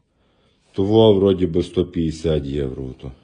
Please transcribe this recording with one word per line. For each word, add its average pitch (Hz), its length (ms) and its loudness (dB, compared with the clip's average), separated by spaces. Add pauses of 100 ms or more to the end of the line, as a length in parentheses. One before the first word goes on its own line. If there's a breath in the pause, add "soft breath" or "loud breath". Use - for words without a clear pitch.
(720)
Того 107 420 4
вроді 92 340 2
би 85 160 -2
сто 90 220 -4
п'ятдесят 78 600 -4
євро. 69 380 -8 (180)
То. 67 100 -16 (120)